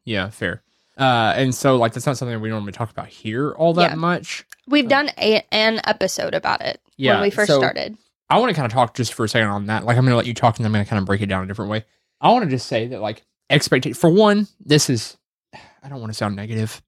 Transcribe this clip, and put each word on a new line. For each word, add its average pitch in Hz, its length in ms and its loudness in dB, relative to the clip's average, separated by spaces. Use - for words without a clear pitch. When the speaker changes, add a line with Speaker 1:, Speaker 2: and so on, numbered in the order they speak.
Speaker 1:
Yeah, 101 260 -4
fair. 90 320 -8
Uh, 120 400 2
and 131 180 0
so, 131 220 2
like, 113 160 2
that's 120 140 -8
not 139 100 -2
something 120 240 -6
we 110 80 -6
normally 104 240 -6
talk 117 180 -8
about - 180 -12
here 123 420 -6
all 165 240 2
that 175 160 4
Speaker 2:
Yeah. 156 60 -6
Speaker 1:
much. 170 500 -4
Speaker 2:
We've 285 180 2
Speaker 1:
Uh, - 20 -2
Speaker 2:
done 277 300 2
a, 214 340 2
an 220 320 2
episode - 480 -2
about - 300 -2
it - 180 -6
Speaker 1:
Yeah, 131 180 2
Speaker 2:
when 101 80 2
we 101 80 0
first 104 200 0
Speaker 1:
so 143 80 4
Speaker 2:
started. - 400 -4
Speaker 1:
I 160 80 4
wanna 233 160 2
kinda 131 160 -2
talk 120 240 0
just 120 180 -4
for 120 120 -4
a 107 40 0
second 110 200 2
on 101 180 -4
that. 107 180 -4
Like, 120 140 2
I'm 127 60 6
gonna 127 120 4
let 113 100 2
you 120 80 -4
talk, 113 220 2
and 120 80 -2
I'm 107 80 0
gonna 104 140 2
kinda 101 180 -2
break 98 160 0
it 104 60 -2
down 95 180 -2
a - 40 -10
different 101 220 -6
way. 107 140 -4
I 160 100 4
wanna 233 160 4
just 131 200 -4
say 113 200 -2
that, 120 160 -10
like, 107 220 -6
expecta-, 135 460 0
for 175 120 4
one, 208 380 4
this 147 240 2
is, - 280 -4
I 139 80 -20
don't 135 100 -14
wanna 110 140 -10
sound 104 220 -4
negative, 110 520 -6